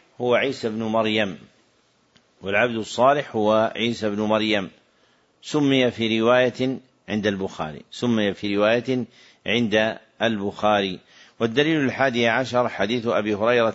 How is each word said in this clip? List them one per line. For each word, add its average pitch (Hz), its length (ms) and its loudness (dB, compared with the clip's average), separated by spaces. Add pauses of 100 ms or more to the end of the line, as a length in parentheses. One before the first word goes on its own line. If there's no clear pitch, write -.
(200)
هو 123 140 2
عيسى 120 340 0
بن 110 140 -4
مريم، 110 560 0 (1040)
والعبد 107 340 0
الصالح 123 600 0
هو 110 400 2
عيسى 110 340 -2
بن 101 100 -2
مريم، 107 500 0 (720)
سمي 135 480 2
في 113 300 -2
رواية 123 580 2 (300)
عند 104 180 -2
البخاري، 92 640 -4
سمي 107 440 0
في 101 220 -4
رواية 120 480 0 (420)
عند 110 520 0 (240)
البخاري. 101 760 0 (420)
والدليل 147 400 0
الحادي 123 480 0
عشر 120 400 0
حديث 110 380 -4
أبي 107 280 0
هريرة 113 400 2